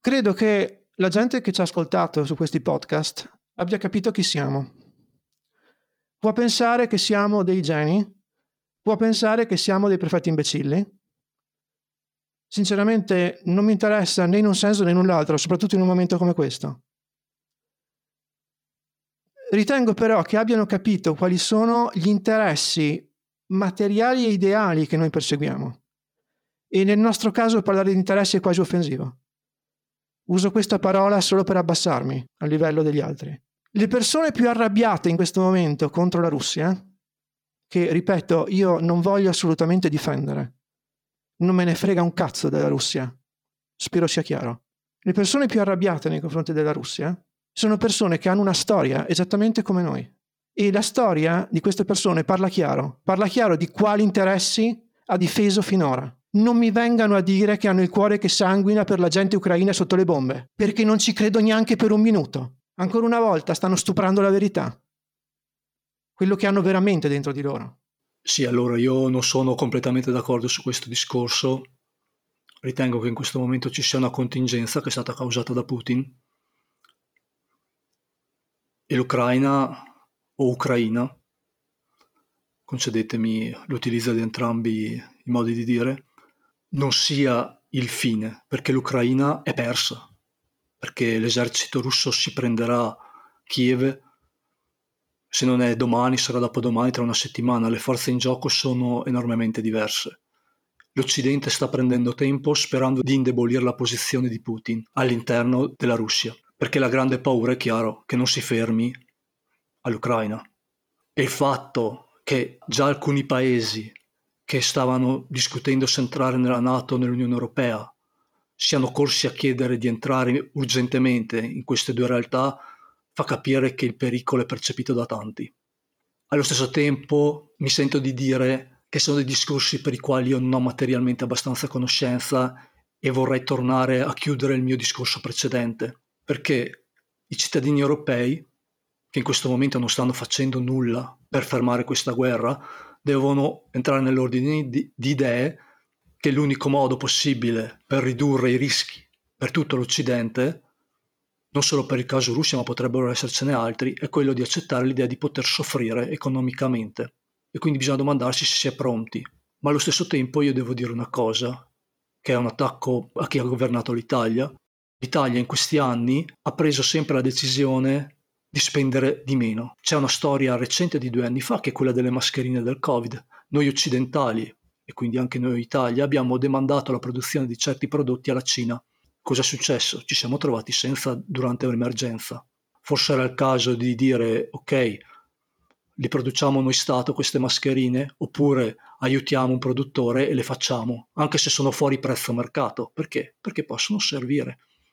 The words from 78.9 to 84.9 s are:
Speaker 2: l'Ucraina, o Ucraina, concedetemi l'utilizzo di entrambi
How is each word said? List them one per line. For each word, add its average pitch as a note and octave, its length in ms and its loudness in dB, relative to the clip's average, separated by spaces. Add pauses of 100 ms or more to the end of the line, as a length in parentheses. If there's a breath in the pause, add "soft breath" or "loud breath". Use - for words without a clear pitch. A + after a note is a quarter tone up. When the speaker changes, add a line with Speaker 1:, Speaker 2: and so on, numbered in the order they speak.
Speaker 2:
l'Ucraina, B2+ 880 0 (520 loud breath)
o C3 160 0
Ucraina, A#2+ 680 -2 (1500)
concedetemi A2+ 920 -4 (120)
l'utilizzo A#2 440 -4
di A2+ 80 0
entrambi A2+ 720 -4